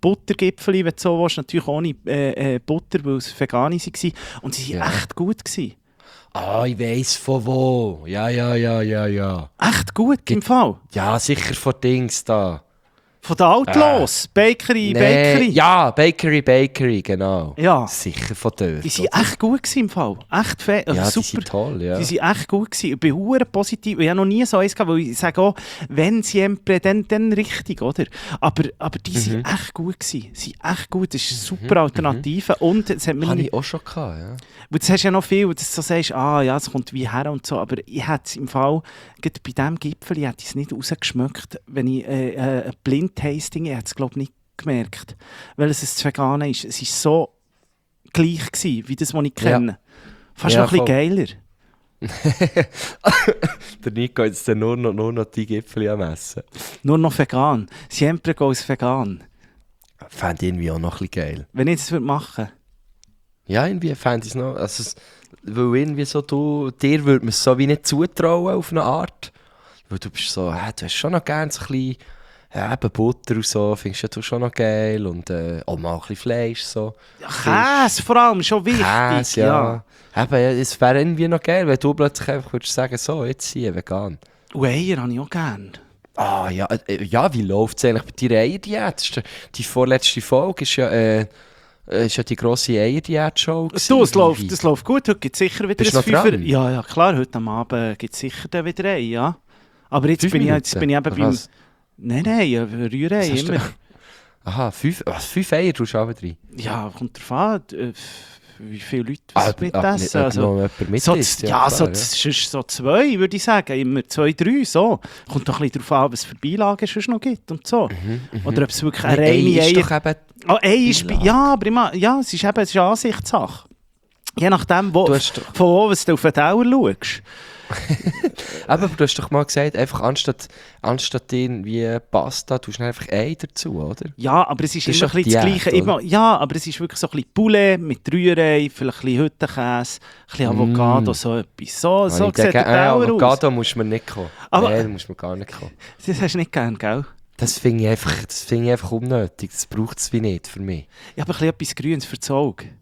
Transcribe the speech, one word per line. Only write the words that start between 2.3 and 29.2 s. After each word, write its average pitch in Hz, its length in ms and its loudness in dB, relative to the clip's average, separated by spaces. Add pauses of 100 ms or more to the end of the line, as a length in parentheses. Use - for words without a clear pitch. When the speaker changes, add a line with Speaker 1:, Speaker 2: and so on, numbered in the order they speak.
Speaker 1:
äh, 123 40 -2
Butter, 156 460 -4
weil 139 100 -2
es - 240 -8
vegane 143 380 0
waren. - 360 -6 (280)
Und 127 120 -8
sie 131 240 -8
waren - 20 -4 (120)
Speaker 2:
Ja. - 60 -2
Speaker 1:
echt - 180 -8
gut 196 300 -4
gewesen. - 300 -8 (580)
Speaker 2:
Ah, 104 320 -2
ich 123 120 -4
weiss 117 380 -2
von 135 300 -2
wo. 123 600 0
Ja, 98 220 -4
ja, 120 280 0
ja, 117 260 0
ja, 107 260 0
ja. 98 420 -2 (100)
Speaker 1:
Echt - 340 0
gut, 247 260 2
im - 60 -18
Speaker 2:
Gibt - 180 0
Speaker 1:
Fall. 220 320 2 (160)
Speaker 2:
Ja, 104 280 0
sicher - 340 -2
von 131 280 -2
Dings 127 440 0
da. 95 380 0 (640)
Speaker 1:
Von 170 120 -2
den 180 80 6
Outlaws, 247 800 4
Speaker 2:
Äh, - 80 -20
Speaker 1:
Bakery, 220 600 4
Speaker 2:
nee, - 60 2
Speaker 1:
Bakery. 143 520 6
Speaker 2:
ja, 160 400 6
Bakery, 151 500 4
Bakery, 131 600 4
genau. 92 560 -2
Speaker 1:
Ja. 151 300 4
Speaker 2:
Sicher 80 480 -6
von - 220 -2
dort, 80 260 -2
Speaker 1:
Die 160 60 -4
sind - 240 -2
Speaker 2:
oder? - 80 4
Speaker 1:
echt - 180 -2
gut 240 240 2
gewesen - 160 -2
im 220 100 0
Fall. 113 280 -2 (120)
Echt - 320 -2
fe-, 208 240 0
also - 140 0
Speaker 2:
Ja, 92 60 2
die 104 60 4
Speaker 1:
super. - 160 0
Speaker 2:
sind - 200 -6
toll, 107 340 -4
ja. 87 180 -2
Speaker 1:
Die - 40 -2
sind 165 180 -2
echt 175 280 0
gut 202 220 -2
gewesen. 151 240 -4
Ich 127 40 -10
bin 143 160 2
hure 240 300 0
positiv. 202 540 -4
Ich 160 100 4
habe 180 80 2
noch 196 80 2
nie 208 200 2
so 220 120 0
eins 196 180 2
gehabt, 185 160 -2
weil 165 80 2
ich 123 180 -4
sage 170 220 0
auch, 196 160 4 (320)
wenn 180 340 2
siempre, 196 600 0
dann, 196 260 0
dann 220 240 2
richtig, - 500 -4
oder? 131 220 -2 (380)
Aber, 156 220 2 (140)
aber 156 220 -8
die - 180 -6
sind 110 200 -2